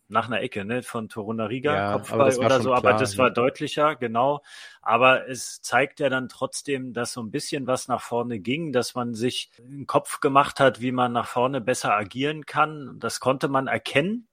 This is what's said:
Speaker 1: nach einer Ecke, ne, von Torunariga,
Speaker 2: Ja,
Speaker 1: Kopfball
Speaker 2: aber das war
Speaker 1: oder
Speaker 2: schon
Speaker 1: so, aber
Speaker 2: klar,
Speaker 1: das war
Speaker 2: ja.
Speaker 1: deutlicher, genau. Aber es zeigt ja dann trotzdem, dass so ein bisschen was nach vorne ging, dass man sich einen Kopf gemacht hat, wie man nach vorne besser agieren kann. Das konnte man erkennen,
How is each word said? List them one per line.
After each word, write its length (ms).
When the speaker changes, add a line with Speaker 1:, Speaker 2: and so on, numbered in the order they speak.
Speaker 1:
nach 180
einer 140
Ecke, 240
ne, 200
von 240
Torunariga, 680
Speaker 2:
Ja, 200
Speaker 1:
Kopfball 260
Speaker 2:
aber 80
das 100
war 80
Speaker 1:
oder 100
Speaker 2:
schon 60
Speaker 1:
so, 120
aber 160
Speaker 2:
klar, 100
Speaker 1:
das 180
war 100
Speaker 2:
ja. 60
Speaker 1:
deutlicher, 640
genau. 460
Aber 460
es 340
zeigt 360
ja 120
dann 180
trotzdem, 640
dass 200
so 100
ein 100
bisschen 340
was 220
nach 140
vorne 360
ging, 340
dass 220
man 200
sich 440
einen 280
Kopf 340
gemacht 400
hat, 200
wie 120
man 200
nach 140
vorne 340
besser 340
agieren 520
kann. 540
Das 200
konnte 280
man 180
erkennen, 680